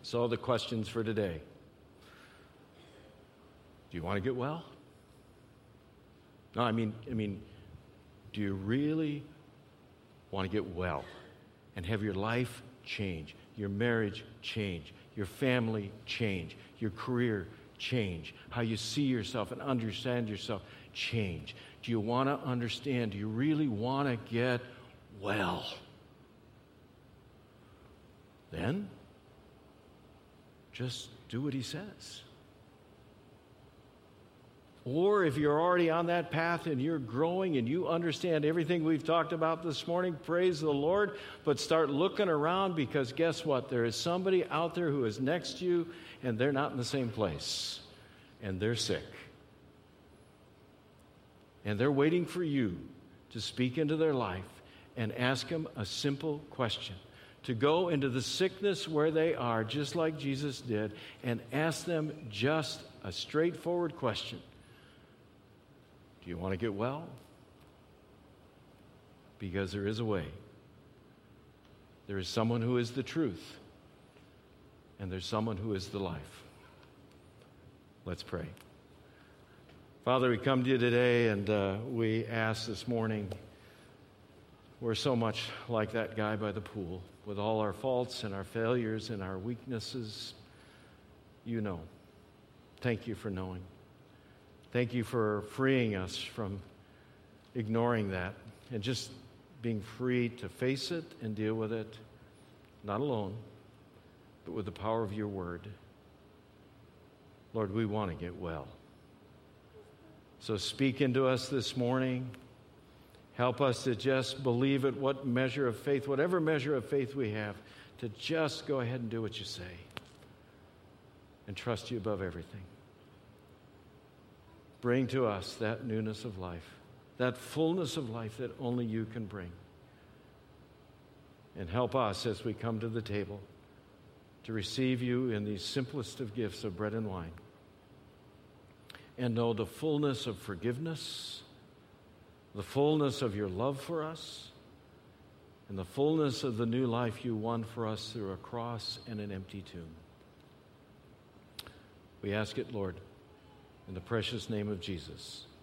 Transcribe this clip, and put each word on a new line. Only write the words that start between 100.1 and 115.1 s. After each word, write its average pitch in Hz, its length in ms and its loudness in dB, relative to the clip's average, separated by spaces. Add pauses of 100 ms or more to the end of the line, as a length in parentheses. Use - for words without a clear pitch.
to 107 180 -8
face 131 420 -2
it 165 140 -4 (180)
and 110 140 -4
deal 107 200 0
with 110 180 -2
it, 110 240 -6 (880)
not 104 160 0
alone, 110 340 0 (1120)
but 82 80 -10
with 107 100 -4
the 92 80 -6
power 110 320 0
of 98 80 -4
your 104 160 -4
word. 90 400 -6 (1900)
Lord, 104 200 0
we 113 120 2
want 104 240 0
to 80 60 -6
get 87 220 -8
well. 82 320 -6 (1700)
So 110 160 -2
speak 131 460 0
into 131 260 4
us 127 220 2
this 131 260 -2
morning. 127 540 2 (1040)
Help 123 280 2
us 127 220 4
to 127 120 4
just 131 460 2
believe 131 420 4
it, 135 140 2
what 135 300 0